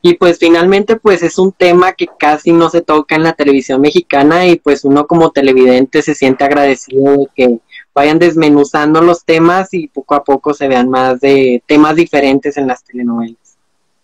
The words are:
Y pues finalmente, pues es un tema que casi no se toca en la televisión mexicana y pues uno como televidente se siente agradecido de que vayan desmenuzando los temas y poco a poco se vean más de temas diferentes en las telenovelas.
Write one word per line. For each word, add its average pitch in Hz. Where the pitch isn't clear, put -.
Y 175
pues 170
finalmente, 185
pues 196
es 165
un 190
tema 180
que 180
casi 151
no 165
se 170
toca 156
en 160
la 165
televisión 139
mexicana 151
y 175
pues 143
uno 143
como 160
televidente 131
se 147
siente 135
agradecido 139
de 139
que 123
vayan 151
desmenuzando 156
los 170
temas 175
y 160
poco 143
a 143
poco 143
se 139
vean 127
más 131
de 135
temas 151
diferentes 139
en 139
las 127
telenovelas. 117